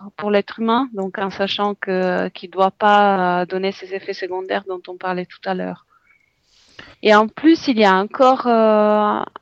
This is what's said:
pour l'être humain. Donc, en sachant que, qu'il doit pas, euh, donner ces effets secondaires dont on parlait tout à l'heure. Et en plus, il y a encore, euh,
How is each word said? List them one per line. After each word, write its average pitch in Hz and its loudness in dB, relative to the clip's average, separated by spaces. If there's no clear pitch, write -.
pour 208 -6
l'être 202 -2
humain. 226 0
Donc, 190 -8
en 196 -6
sachant 202 -4
que, 185 -2
qu'il 185 -16
doit 190 0
pas, 196 2
euh, 180 -2
donner 190 -4
ces 190 -14
effets 190 -10
secondaires 190 -6
dont 180 -10
on 185 -14
parlait 180 -6
tout - -20
à 190 -4
l'heure. 185 -8
Et 214 4
en 214 4
plus, 330 0
il 226 0
y 214 8
a 190 6
encore, 254 2
euh, 214 2